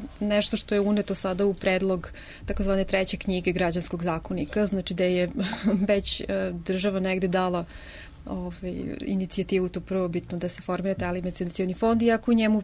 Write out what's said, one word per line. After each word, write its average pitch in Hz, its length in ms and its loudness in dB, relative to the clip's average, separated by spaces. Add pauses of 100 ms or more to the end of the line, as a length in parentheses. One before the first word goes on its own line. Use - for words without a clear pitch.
(200)
nešto 208 360 2
što - 180 -2
je 202 60 4
uneto 202 340 2
sada 190 320 0
u 196 80 4
predlog 185 560 2 (360)
takozvane 196 380 2
treće 190 320 0
knjige 180 360 0
Građanskog 175 500 0
zakonika, 175 640 0
znači 190 280 -2
da 180 100 0
je 180 240 2 (280)
<laughs> 196 320 2
već, 202 320 0
e, - 60 -8 (380)
država 190 360 0
negde 185 280 0
dala, 180 360 0 (640)
ovaj, 180 480 -6 (280)
inicijativu 185 640 0
tu 180 140 -6
prvobitnu 180 560 -2
da 175 100 -4
se - 140 -10
formira 185 320 -2
taj 180 140 -2
alimentacioni 180 640 -2
fond, 226 280 4
iako 226 280 4
u 233 40 6
njemu 214 300 4